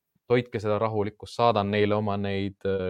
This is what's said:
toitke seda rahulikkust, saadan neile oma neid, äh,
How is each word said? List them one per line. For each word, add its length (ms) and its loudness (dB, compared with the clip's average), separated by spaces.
toitke 320 0
seda 160 0
rahulikkust, 560 -4
saadan 400 2
neile 220 4
oma 200 -2
neid, 460 -4
äh, 280 -2